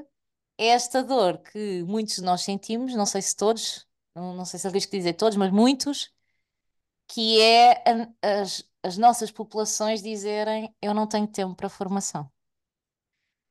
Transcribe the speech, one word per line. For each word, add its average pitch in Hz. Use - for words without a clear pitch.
é 226
esta 240
dor 220
que 202
muitos 214
de 185
nós 180
sentimos, 226
não 208
sei 196
se -
todos, -
não, 180
não 185
sei 170
se 196
arrisco 190
dizer 175
todos, 214
mas 190
muitos, 269
que 220
é 233
a, 202
as, -
as 180
nossas 233
populações 214
dizerem, 214
"Eu 208
não 214
tenho 208
tempo 190
para 190
formação." 185